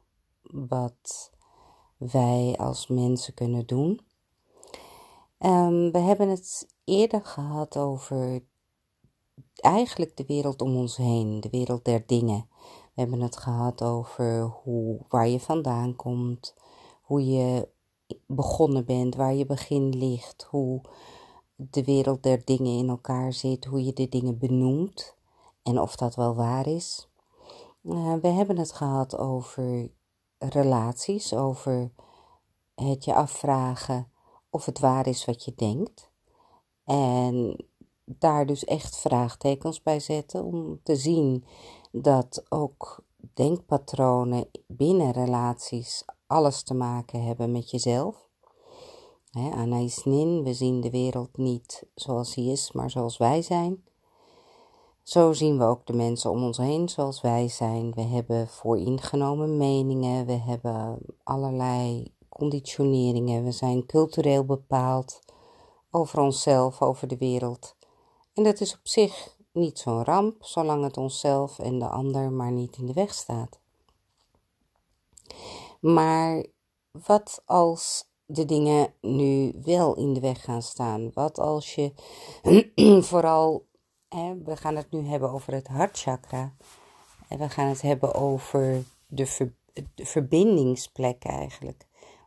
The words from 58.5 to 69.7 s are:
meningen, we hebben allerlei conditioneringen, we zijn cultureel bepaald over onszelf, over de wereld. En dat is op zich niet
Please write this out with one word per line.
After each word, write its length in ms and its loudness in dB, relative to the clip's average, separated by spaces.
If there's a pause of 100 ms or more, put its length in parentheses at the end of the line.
meningen, 680 0
we 80 -2
hebben 640 -4 (260)
allerlei 920 -2 (160)
conditioneringen, 1120 0
we 80 -2
zijn 340 0
cultureel 600 2
bepaald 720 -2 (720)
over 280 0
onszelf, 640 2
over 260 0
de 100 -6
wereld. 580 -4 (580)
En 100 2
dat 180 4
is 120 -4
op 140 -20
zich 500 0 (140)
niet 280 -2